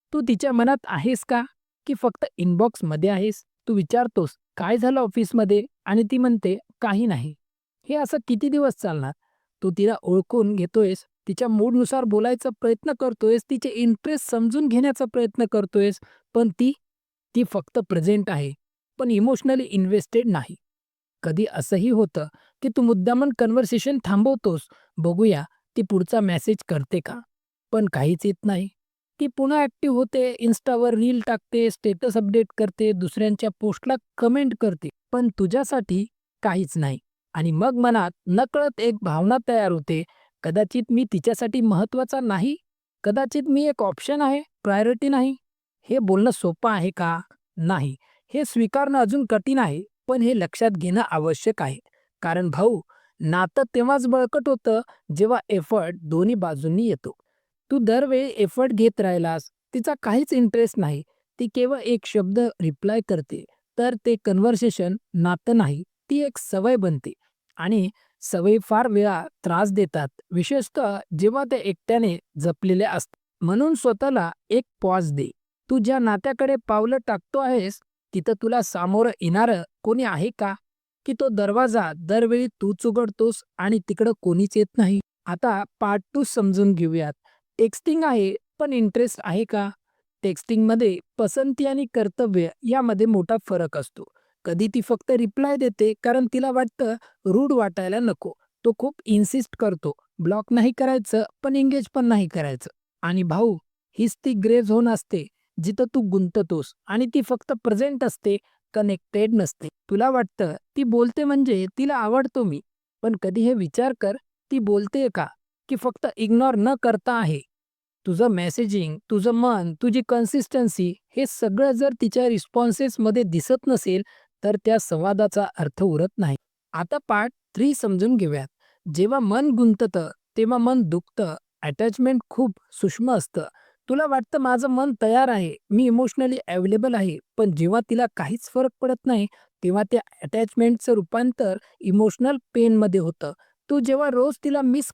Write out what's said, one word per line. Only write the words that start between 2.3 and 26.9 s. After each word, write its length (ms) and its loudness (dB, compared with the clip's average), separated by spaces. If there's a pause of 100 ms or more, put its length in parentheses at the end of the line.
इनबॉक्समध्ये 720 0
आहेस? 320 -2 (260)
तू 60 0
विचारतोस, 600 -2 (200)
"काय 200 0
झालं 240 0
ऑफिसमध्ये?" 640 0 (220)
आणि 260 2
ती 80 0
म्हणते, 380 2 (240)
"काही 260 0
नाही." 280 -4 (540)
हे 60 -2
असं 240 -2 (100)
किती 200 0
दिवस 340 2
चालणार? 300 -4 (500)
तू 160 0
तिला 240 4
ओळखून 520 0
घेतोयस, 500 0 (240)
तिच्या 200 -2
मूडनुसार 560 2
बोलायचा 440 0 (120)
प्रयत्न 400 0
करतोयस, 500 2
तिचे 200 -2
इंटरेस्ट 600 -2
समजून 380 0
घेण्याचा 440 2
प्रयत्न 400 -2
करतोयस, 460 0 (360)
पण 160 2
ती, 220 0 (640)
ती 80 2 (100)
फक्त 260 -6 (100)
प्रेझेंट 420 0
आहे, 220 -4 (460)
पण 120 -2
इमोशनली 540 2
इन्व्हेस्टेड 640 0
नाही. 260 -2 (680)
कधी 300 -2
असंही 380 0
होतं 360 0 (360)
की 60 -2
तू 140 0
मुद्दामन 460 2 (100)
कन्व्हर्सेशन 680 0
थांबवतोस, 560 2 (380)
"बघूया 440 2 (340)
ती 60 0
पुढचा 380 0
मेसेज 480 0
करते 320 -4